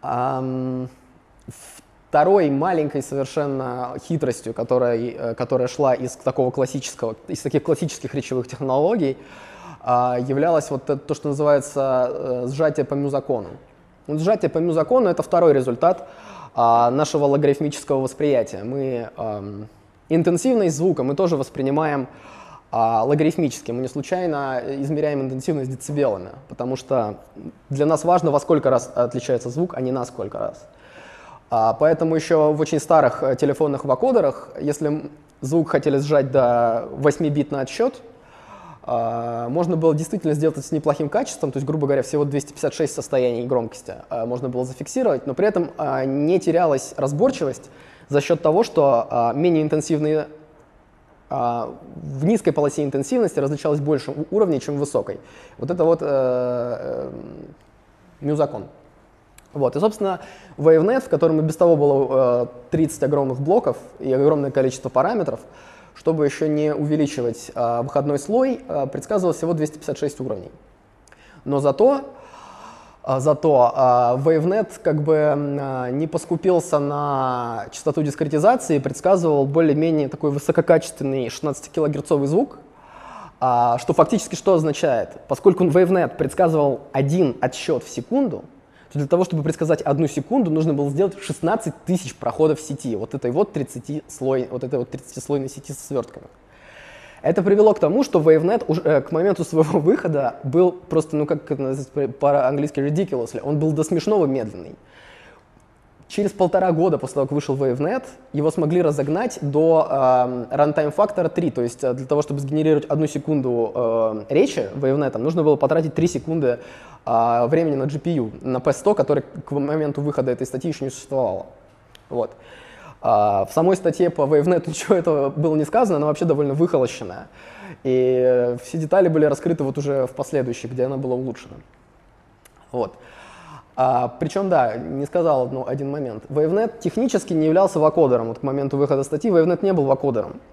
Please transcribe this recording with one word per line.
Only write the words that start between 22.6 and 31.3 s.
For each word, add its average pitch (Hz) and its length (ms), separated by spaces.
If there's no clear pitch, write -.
а, 113 320
логарифмически. 151 680
Мы 123 100
не 131 60
случайно 147 720
измеряем 147 400
интенсивность 131 480
децибелами, 127 600
потому 127 280
что 117 400
для 139 180
нас 156 180
важно, 170 260
во 143 80
сколько 143 320
раз 123 240
отличается 123 540
звук, 156 280
а 131 40
не 127 120
на 131 120
сколько - 340
раз. - 280